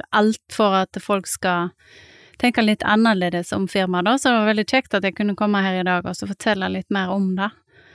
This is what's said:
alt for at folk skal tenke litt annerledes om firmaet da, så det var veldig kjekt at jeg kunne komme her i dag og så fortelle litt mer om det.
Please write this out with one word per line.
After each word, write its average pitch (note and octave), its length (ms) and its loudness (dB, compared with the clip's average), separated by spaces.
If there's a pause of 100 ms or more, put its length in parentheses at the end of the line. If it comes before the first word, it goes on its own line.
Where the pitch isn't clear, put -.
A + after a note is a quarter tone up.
(120)
alt A3 300 2 (100)
for G#3 220 2
at F#3+ 260 0
folk G3 280 -4
skal F3 420 -2 (680)
tenke B3 240 2
litt G#3+ 220 2
annerledes G3 720 2
om G3 140 -2
firmaet F#3 380 0
da, A3+ 120 4
så C4+ 120 2
det A#3 100 4
var G#3+ 140 2
veldig G#3+ 140 0
kjekt - 260 0
at G3 100 0
jeg F#3+ 120 -2
kunne G#3 200 -2
komme G#3 280 0
her F#3 160 0
i F#3 40 -2
dag F3+ 220 0
og F3+ 80 -6
så G3 140 -10
fortelle G3 420 -2
litt F#3+ 220 -8
mer F#3+ 180 -2
om F#3+ 260 -2
det. G3 140 -4 (460)